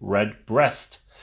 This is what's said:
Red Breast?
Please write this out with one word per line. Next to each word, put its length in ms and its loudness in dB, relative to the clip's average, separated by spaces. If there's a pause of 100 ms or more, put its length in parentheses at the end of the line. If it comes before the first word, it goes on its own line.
Red 440 -2
Breast? 600 0 (180)